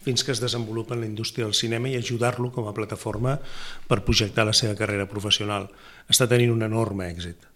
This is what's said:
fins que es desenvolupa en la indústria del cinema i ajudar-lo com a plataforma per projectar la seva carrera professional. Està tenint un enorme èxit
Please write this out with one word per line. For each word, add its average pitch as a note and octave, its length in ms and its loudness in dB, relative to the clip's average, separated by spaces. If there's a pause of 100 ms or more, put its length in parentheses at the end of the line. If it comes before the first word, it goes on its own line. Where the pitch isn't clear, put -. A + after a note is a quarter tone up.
fins B2 220 0
que C#3+ 80 -2
es A2 80 -2
desenvolupa A2+ 560 -4
en A#2 80 -2
la - 20 -4
indústria A2 380 -4
del G#2 100 -2
cinema A#2 380 0
i B2 80 -2
ajudar-lo A#2+ 500 0
com A#2+ 160 -4
a G#2 60 -6
plataforma A2 640 -2 (500)
per G#2+ 160 2
projectar A2 460 2
la G#2+ 80 2
seva G#2+ 180 2
carrera G2+ 320 0
professional. G2+ 600 -2 (400)
Està C3+ 180 6
tenint A#2+ 240 6
un A2+ 140 2
enorme G2+ 480 0
èxit F2 320 -10 (120)